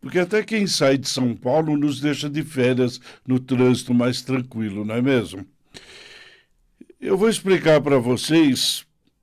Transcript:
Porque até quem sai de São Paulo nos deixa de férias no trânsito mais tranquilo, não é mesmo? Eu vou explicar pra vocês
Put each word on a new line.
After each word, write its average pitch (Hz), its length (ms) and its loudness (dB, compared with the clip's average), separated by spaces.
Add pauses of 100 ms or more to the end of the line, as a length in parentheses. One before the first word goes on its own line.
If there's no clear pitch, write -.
Porque 135 180 -4
até 180 240 0
quem 214 240 -2
sai 139 300 2
de 123 140 -4
São 123 260 -2
Paulo 151 400 0
nos 143 240 -2
deixa 147 300 -4
de 151 120 -4
férias 127 560 0 (280)
no 131 120 2
trânsito 127 540 2
mais 123 300 0
tranquilo, 110 600 -6
não 107 120 -6
é 120 80 -2
mesmo? 101 440 -2 (1500)
Eu 202 200 -2
vou 214 100 2
explicar 160 540 2
pra 139 160 2
vocês 127 880 0 (360)